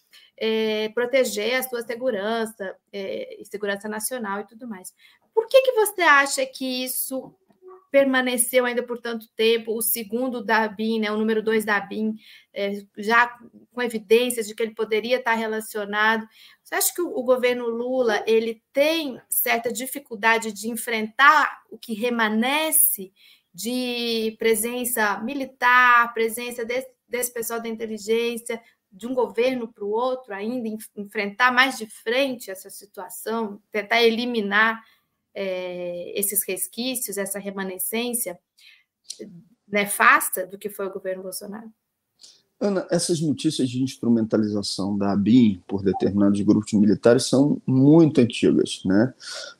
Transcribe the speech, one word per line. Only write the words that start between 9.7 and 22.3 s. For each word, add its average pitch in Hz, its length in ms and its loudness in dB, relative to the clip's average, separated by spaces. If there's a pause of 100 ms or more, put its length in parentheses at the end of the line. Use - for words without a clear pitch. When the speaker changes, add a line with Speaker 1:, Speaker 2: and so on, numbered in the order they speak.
Speaker 1:
o 226 60 -4
segundo 233 600 -4
da 220 200 2
abin, 220 360 -2
né, 214 120 0
o 214 60 -2
número 220 240 0
dois 214 240 0
da 214 120 2
abin, 208 380 -4 (380)
é, 202 300 -6 (140)
já 233 380 2 (360)
com 240 100 -6
evidências 226 640 2
de 214 60 -12
que 226 80 -6
ele 220 140 -4
poderia 220 420 0
estar 240 160 0
relacionado. 220 920 -2 (360)
Você - 120 -10
acha 392 180 0
que 359 80 -4
o, 320 160 -4
o 254 60 -4
governo 247 440 2
Lula, 233 600 -2
ele 226 340 0 (100)
tem 294 480 0 (100)
certa 233 440 -2
dificuldade 226 800 -2
de 202 180 -8
enfrentar 240 1000 2
o 233 60 -18
que - 160 -10
remanesce 233 1160 0 (400)